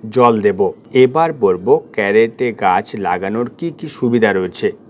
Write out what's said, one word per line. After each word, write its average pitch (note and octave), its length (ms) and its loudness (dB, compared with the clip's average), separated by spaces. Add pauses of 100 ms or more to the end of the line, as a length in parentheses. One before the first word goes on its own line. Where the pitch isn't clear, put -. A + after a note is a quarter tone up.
(160)
জল B2 180 4 (120)
দেব। G2 140 0 (440)
এবার D#3 260 2 (140)
বলবো F#2 300 2 (220)
ক্যারেটে A2+ 520 0 (160)
গাছ F#2+ 220 0 (220)
লাগানোর G2 400 -4 (100)
কি E3+ 100 -8 (100)
কি D#3+ 100 -12 (100)
সুবিধা A#2 340 2
রয়েছে। F#2 360 -2 (220)